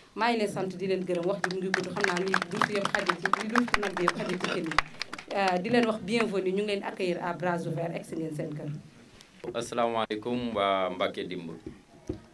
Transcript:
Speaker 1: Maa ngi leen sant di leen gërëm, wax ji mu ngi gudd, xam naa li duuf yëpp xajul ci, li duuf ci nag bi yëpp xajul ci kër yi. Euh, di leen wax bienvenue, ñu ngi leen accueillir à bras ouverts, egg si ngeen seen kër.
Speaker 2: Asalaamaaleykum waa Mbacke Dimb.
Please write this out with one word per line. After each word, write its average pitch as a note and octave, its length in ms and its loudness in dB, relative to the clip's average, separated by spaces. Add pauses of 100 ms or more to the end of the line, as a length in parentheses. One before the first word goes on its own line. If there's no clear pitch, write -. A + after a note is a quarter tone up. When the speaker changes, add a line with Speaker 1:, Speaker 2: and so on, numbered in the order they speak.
(140)
Speaker 1:
Maa A3 160 2
ngi A3+ 80 2
leen G#3 120 2
sant F#3 260 -2
di F#3 100 -4
leen F#3 180 2
gërëm, F3 200 0
wax F#3+ 240 2
ji F3+ 80 -2
mu F#3 60 -4
ngi F#3+ 80 0
gudd, F3+ 240 0
xam G3+ 120 0
naa F3+ 140 2
li F#3+ 120 0 (180)
duuf - 180 2
yëpp G3+ 240 0
xajul - 240 2
ci, F#3 260 0
li G#3+ 60 -4
duuf A#3+ 240 4
ci - 80 2
nag G3 160 -2
bi F3+ 60 0
yëpp F3+ 160 4
xajul G#3 220 -2
ci - 100 -2
kër F3+ 80 0
yi. D#3+ 160 -4 (600)
Euh, F#3+ 280 4
di G#3+ 80 -2
leen A#3+ 160 6
wax A3 160 0
bienvenue, F#3+ 500 2
ñu G3 100 2
ngi G#3+ 40 0
leen G3+ 160 0
accueillir F3+ 400 -2
à F3 100 -2
bras E3+ 340 0
ouverts, E3 280 -2
egg - 100 -6
si - 120 -8
ngeen D#3+ 180 -4
seen D3+ 160 -4
kër. D3 180 -8 (840)
Speaker 2:
Asalaamaaleykum A#2 1040 0
waa G2 340 4
Mbacke F#2+ 380 -2
Dimb. F2 220 -6 (840)